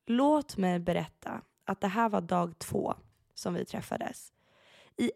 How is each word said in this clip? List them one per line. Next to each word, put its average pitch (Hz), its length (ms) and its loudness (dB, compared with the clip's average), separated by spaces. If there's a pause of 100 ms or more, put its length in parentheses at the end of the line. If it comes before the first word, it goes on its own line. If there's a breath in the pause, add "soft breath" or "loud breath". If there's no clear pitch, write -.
låt 285 500 4
mig 180 220 2
berätta 170 600 -4 (240)
att 196 160 -4
det 202 80 2
här 226 200 2
var 202 120 2
dag 175 380 0
två - 360 -2 (400)
som 180 200 -4
vi - 100 -2
träffades. - 680 -8 (640 soft breath)
I 240 200 0